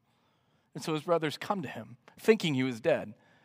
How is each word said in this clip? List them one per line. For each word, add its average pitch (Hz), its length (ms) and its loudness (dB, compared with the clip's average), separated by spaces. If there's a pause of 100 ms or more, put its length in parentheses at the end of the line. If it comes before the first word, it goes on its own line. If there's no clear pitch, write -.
(760)
And 139 80 -10
so 165 100 -2
his 151 100 -4
brothers 165 340 0
come 202 240 -4
to - 80 -8
him, 120 260 -14 (240)
thinking 180 360 4
he 127 80 2
was 120 180 -4
dead. 107 320 0 (320)